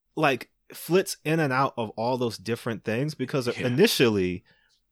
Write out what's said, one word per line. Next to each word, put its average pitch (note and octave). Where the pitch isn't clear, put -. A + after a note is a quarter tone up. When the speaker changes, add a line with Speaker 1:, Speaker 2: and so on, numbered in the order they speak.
Speaker 1:
like, C#3+
flits -
in D#3
and C#3+
out C3
of A2+
all A#2+
those A#2+
different A2+
things C3+
because B2+
Speaker 2:
Yeah. B2
Speaker 1:
initially A2+